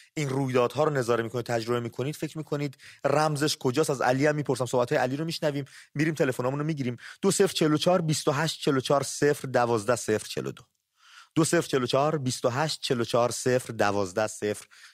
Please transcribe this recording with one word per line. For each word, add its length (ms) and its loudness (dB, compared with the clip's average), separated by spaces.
این 140 -2
رویدادها 560 2
رو 60 2
نظاره 320 0
می‌کنید، 240 -6
تجربه 340 -2
می‌کنید، 360 -6
فکر 220 -8
می‌کنید 380 -6
رمزش 520 2
کجاست؟ 340 0
از 100 -2
علی 260 2
هم 80 2
می‌پرسم، 320 -2
صحبت‌های 320 0
علی 180 -2
رو 80 -4
می‌شنویم، 400 -4
می‌ریم 200 0
تلفنامون 440 0
رو 60 -2
می‌گیریم. 320 -4
دو 80 4
صفر 220 4
چهل 200 2
و 40 4
چهار، 240 4
بیست 280 -2
و 40 2
هشت، 280 -2
چهل 160 2
و 40 0
چهار، 220 2
صفر، 460 0
دوازده، 480 2
صفر، 320 -2
چهل 180 -6
و 60 -6
دو. 100 -16
دو 100 4
صفر 220 2
چهل 160 0
و 40 -2
چهار، 320 2
بیست 260 -4
و 40 4
هشت، 320 -2
چهل 200 -2
و 40 0
چهار، 260 2
صفر، 420 0
دوازده، 540 0
صفر، 400 -4